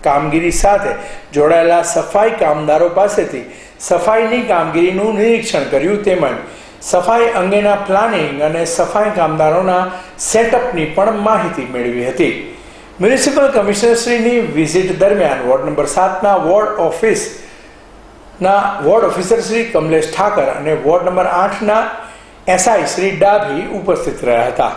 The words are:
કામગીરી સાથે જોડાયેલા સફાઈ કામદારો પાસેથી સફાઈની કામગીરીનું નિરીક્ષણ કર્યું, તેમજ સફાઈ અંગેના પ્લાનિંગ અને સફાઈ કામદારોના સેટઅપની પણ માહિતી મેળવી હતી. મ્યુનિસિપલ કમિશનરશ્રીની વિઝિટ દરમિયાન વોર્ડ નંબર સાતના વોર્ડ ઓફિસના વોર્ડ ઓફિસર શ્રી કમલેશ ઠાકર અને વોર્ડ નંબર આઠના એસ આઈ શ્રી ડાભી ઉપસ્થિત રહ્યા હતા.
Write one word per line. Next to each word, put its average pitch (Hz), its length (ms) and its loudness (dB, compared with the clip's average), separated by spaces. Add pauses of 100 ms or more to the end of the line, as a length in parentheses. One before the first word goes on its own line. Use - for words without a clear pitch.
કામગીરી 156 460 2
સાથે 196 400 2 (440)
જોડાયેલા 165 480 4
સફાઈ 202 580 0
કામદારો 151 480 2
પાસેથી 185 560 0 (340)
સફાઈની 220 640 0
કામગીરીનું 185 800 0
નિરીક્ષણ 226 520 0
કર્યું, 185 320 0
તેમજ 180 220 2 (560)
સફાઈ 226 580 0
અંગેના 202 380 2 (100)
પ્લાનિંગ 185 600 0
અને 165 180 -2
સફાઈ 208 500 -2
કામદારોના 170 680 2 (440)
સેટઅપની 226 580 0
પણ 208 320 0 (100)
માહિતી 170 460 -2
મેળવી 120 360 -4
હતી. 135 260 -2 (680)
મ્યુનિસિપલ 269 540 2
કમિશનરશ્રીની 233 920 0 (120)
વિઝિટ 180 420 0
દરમિયાન 180 480 2
વોર્ડ 131 180 2
નંબર 147 300 -2
સાતના 190 500 2
વોર્ડ 208 400 0
ઓફિસના - 1800 -4 (220)
વોર્ડ 190 260 4
ઓફિસર 185 320 0
શ્રી 226 320 -2
કમલેશ 160 400 0
ઠાકર 190 400 0
અને 147 320 -2
વોર્ડ 175 240 2
નંબર 185 320 0
આઠના 208 400 0 (680)
એસ 185 200 2
આઈ 208 280 2
શ્રી 190 220 -2
ડાભી 202 500 2 (140)
ઉપસ્થિત 175 420 -4
રહ્યા 120 300 2
હતા. 120 240 -2